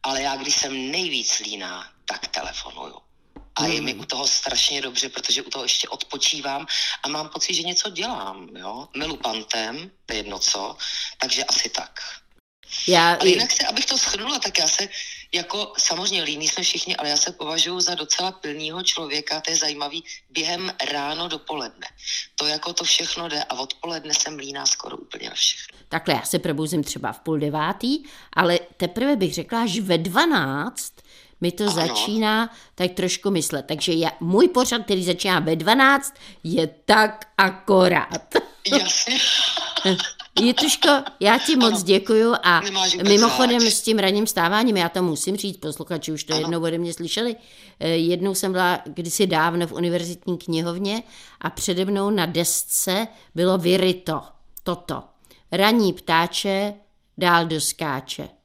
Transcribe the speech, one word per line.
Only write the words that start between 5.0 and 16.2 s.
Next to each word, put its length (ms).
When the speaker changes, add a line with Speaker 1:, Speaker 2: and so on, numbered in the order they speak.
Speaker 1:
protože 340
u 80
toho 140
ještě 240
odpočívám 800
a 60
mám 200
pocit, 260
že 80
něco 280
dělám, 680
jo? 400
Melu 200
pantem, 760
to 60
je 60
jedno 200
co, 380
takže 260
asi 240
tak. 320
Speaker 2:
Já 260
Speaker 1:
Ale 140
jinak 240
se, 140
abych 200
to 100
shrnula, 420
tak 200
já 100
se 200
jako, 440
samozřejmě 440